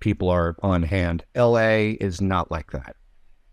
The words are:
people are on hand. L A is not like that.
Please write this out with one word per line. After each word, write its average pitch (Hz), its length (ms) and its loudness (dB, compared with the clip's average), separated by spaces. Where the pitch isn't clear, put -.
people 95 300 0
are 85 320 0
on 90 200 2
hand. 85 420 -2
L 120 240 4
A 110 340 2
is 92 280 -4
not 95 300 0
like 82 220 -8
that. - 240 -12